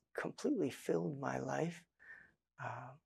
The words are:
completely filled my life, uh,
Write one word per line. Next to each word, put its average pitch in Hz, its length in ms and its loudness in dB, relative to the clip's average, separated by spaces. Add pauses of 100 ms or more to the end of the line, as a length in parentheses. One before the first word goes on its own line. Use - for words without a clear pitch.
(140)
completely 220 540 2
filled 165 500 2
my 131 200 0
life, 139 440 0 (800)
uh, 123 280 -6 (160)